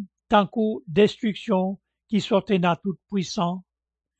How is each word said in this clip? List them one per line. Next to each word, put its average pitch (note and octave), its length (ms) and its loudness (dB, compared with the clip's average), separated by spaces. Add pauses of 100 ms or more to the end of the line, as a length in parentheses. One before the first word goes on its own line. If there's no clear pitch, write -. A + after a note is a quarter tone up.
(260)
tankou G#3+ 600 0
destriksyon G3 880 0 (360)
ki G3+ 120 2
sote G3 340 2
nan F3 220 0
tout F#3+ 260 -6
pwisan. F#3 540 -4 (600)